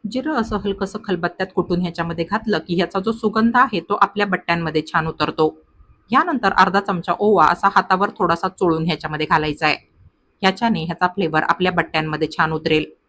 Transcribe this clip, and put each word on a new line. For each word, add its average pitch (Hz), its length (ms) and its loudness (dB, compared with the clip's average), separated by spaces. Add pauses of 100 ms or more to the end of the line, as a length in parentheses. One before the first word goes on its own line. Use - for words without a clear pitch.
जिरं 254 300 -4
असं 220 220 -2
हलकंसं 196 480 -6
खलबत्त्यात 175 500 -4
कुटून 175 260 0
ह्याच्यामध्ये 170 440 -4
घातलं 208 340 -2
की 170 160 -4
ह्याचा 180 240 0
जो 208 140 -2
सुगंध 226 440 0
आहे 240 240 2
तो 185 140 -4
आपल्या 202 320 0
बट्ट्यांमध्ये 170 580 -2
छान 160 220 -2
उतरतो. 156 420 0 (640)
यानंतर 262 440 2
अर्धा 185 260 4
चमचा 180 380 -4
ओवा 202 280 6
असा 190 280 2
हातावर 190 440 2
थोडासा 170 320 0
चोळून 160 360 0
ह्याच्यामध्ये 156 400 -4
घालायचा 156 400 0
आहे. 151 100 2 (680)
ह्याच्याने 190 400 0
ह्याचा 165 240 -4
फ्लेवर 165 380 0
आपल्या 180 280 0
बट्ट्यांमध्ये 156 580 -2
छान 160 220 -2
उतरेल. 156 320 0 (240)